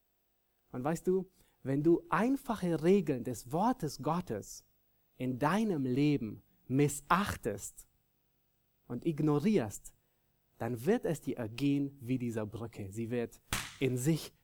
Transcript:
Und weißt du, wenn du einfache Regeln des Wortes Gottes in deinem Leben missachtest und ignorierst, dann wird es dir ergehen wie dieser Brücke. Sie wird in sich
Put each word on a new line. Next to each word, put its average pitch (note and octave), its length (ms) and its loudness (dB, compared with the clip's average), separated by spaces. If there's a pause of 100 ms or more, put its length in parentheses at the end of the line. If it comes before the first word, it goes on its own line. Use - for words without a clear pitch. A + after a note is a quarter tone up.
(720)
Und B2+ 140 -6
weißt D#3+ 200 -2
du, F#3 240 0 (340)
wenn C#3 200 0
du E3 240 6
einfache F#3 760 0
Regeln D#3 440 4
des A#2+ 260 -8
Wortes D#3+ 500 0
Gottes C#3+ 640 -4 (540)
in B2+ 200 -2
deinem E3 460 2
Leben C3 580 0 (260)
missachtest C#3+ 1200 0 (1000)
und A#2+ 180 -6
ignorierst, D3+ 880 2 (640)
dann A#2 280 -4
wird A3+ 200 2
es E3 160 -2
dir - 160 -6
ergehen C#3 640 0
wie B2 160 0
dieser A2+ 280 -2
Brücke. G#2 460 -10
Sie A2 200 -6
wird A#2+ 280 -4 (400)
in B2+ 180 2
sich D3 360 0 (100)